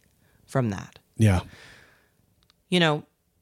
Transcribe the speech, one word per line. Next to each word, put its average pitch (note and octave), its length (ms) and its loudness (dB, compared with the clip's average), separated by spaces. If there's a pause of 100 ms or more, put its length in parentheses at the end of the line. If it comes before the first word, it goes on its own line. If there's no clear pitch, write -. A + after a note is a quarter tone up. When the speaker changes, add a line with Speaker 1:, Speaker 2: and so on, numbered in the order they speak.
(460)
Speaker 1:
from B2 240 -4
that. E2+ 280 -12 (200)
Speaker 2:
Yeah. G2+ 220 4 (1300)
Speaker 1:
You F3+ 100 2
know, D3+ 240 0 (380)